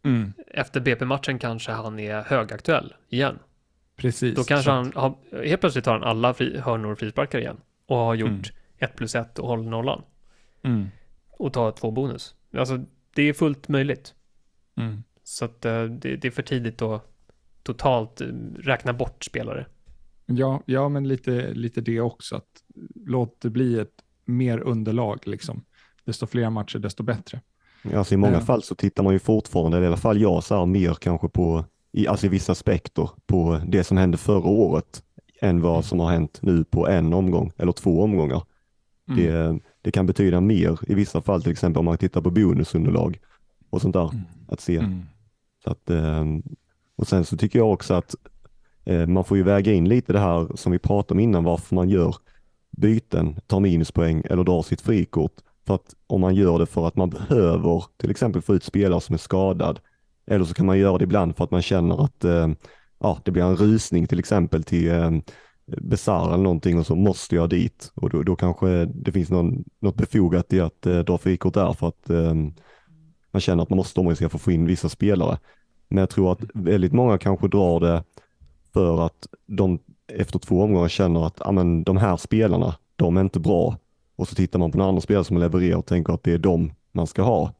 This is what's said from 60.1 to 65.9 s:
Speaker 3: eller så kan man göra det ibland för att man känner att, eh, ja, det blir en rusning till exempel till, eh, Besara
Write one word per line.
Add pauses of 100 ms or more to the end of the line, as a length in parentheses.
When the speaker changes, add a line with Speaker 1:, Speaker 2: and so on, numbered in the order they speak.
Speaker 3:
eller
så
kan
man
göra
det
ibland
för
att
man
känner
att,
eh, (520)
ja,
det
blir
en
rusning
till
exempel
till,
eh, (720)
Besara